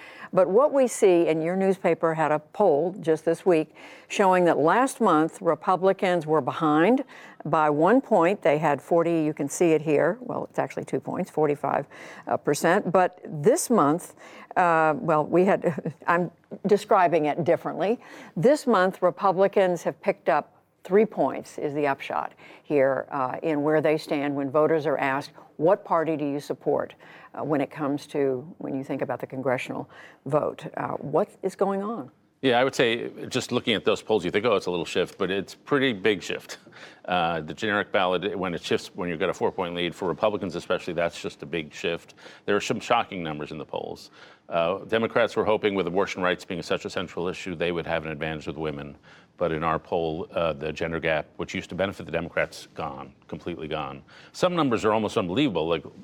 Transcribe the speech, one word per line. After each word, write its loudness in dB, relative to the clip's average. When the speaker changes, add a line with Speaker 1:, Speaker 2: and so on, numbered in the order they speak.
Speaker 1:
But 4
what 4
we 4
see, 4
and 2
your -2
newspaper 2
had 2
a 0
poll 2
just 0
this 0
week 2
showing 4
that 4
last 2
month 2
Republicans 0
were 2
behind 2
by 2
one 4
point. 2
They 4
had 0
forty, 2
you 0
can -4
see 2
it 4
here. 2
Well, -8
it's -8
actually -4
two -4
points, -6
forty-five, -2
uh, 0
percent. 0
But 2
this 2
month, 2
uh, 4
well, 2
we 4
had, 0
<laughs> -14
I'm 2
describing 4
it -2
differently. 0
This 2
month, 2
Republicans 2
have -6
picked -4
up 0
three 4
points -4
is -6
the 0
upshot -4
here, 2
uh, -2
in 0
where 4
they 2
stand -4
when -4
voters 2
are 0
asked, -2
"What 2
party 0
do -4
you -4
support?" -4
uh, -8
when 0
it -2
comes -6
to, -2
when -8
you -6
think -6
about -6
the -10
congressional -6
vote. -2
Uh, -6
what -2
is -4
going -2
on? -8
Speaker 2:
Yeah, 4
I 4
would 0
say 0
just -4
looking 0
at -2
those 2
polls, 0
you -2
think, 0
"Oh, 2
it's -2
a -2
little -2
shift," -2
but -2
it's -6
pretty -2
big 0
shift. -10
Uh, 0
the -10
generic -2
ballot, 0
when -4
it -8
shifts, -2
when -6
you've -6
got 0
a -2
four-point -4
lead, -4
for -6
Republicans -2
especially, -4
that's -4
just -12
a -14
big -8
shift. -8
There 0
are 0
some -4
shocking -2
numbers -8
in -12
the -10
polls. -10
Uh, 0
Democrats 0
were 0
hoping, 0
with 0
abortion -2
rights 0
being -8
such -4
a -6
central -6
issue, -8
they -2
would -4
have -4
an -6
advantage -8
with -8
women. -8
But -2
in -4
our 0
poll, -4
uh, 0
the -6
gender -4
gap, -2
which -8
used -8
to -12
benefit -4
the -14
Democrats, -4
gone, -12
completely -10
gone. -8
Some 0
numbers 0
are 4
almost 0
unbelievable. 0
Like -2